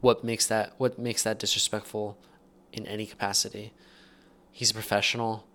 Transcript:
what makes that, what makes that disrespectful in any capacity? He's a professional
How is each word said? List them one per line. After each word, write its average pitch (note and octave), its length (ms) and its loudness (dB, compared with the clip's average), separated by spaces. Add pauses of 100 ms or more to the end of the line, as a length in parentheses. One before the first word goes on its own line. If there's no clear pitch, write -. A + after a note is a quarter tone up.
what A#2+ 240 6
makes A#2 220 0
that, A2 300 2
what B2 220 0
makes A#2+ 240 -2
that G#2+ 160 0
disrespectful G#2 760 -2 (560)
in - 120 -10
any G#2+ 200 -6
capacity? G#2 640 -4 (800)
He's A#2 200 0
a - 20 0
professional A2 800 0